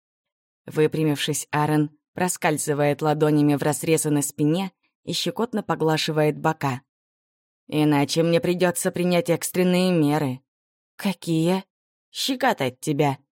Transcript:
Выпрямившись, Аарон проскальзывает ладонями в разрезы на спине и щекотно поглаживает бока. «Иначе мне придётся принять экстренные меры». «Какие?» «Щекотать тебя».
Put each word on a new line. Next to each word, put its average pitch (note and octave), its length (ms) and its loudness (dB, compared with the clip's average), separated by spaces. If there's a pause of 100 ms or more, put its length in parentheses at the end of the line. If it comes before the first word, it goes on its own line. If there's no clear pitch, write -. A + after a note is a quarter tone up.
(680)
Выпрямившись, D3+ 880 -2
Аарон D3+ 440 0 (160)
проскальзывает D3 920 -2
ладонями D3+ 520 4
в C#3 80 -2
разрезы D3+ 480 0
на D3 120 2
спине E3 500 -2 (320)
и - 80 -6
щекотно G#3 500 -4
поглаживает D#3 760 0
бока. D3 420 -4 (880)
«Иначе D3+ 560 2
мне E3+ 160 2
придётся F3+ 500 0
принять F3 400 0
экстренные F3+ 640 2
меры». D3 480 0 (560)
«Какие?» F3 680 0 (480)
«Щекотать A#3+ 720 -2
тебя». C#3+ 380 0 (220)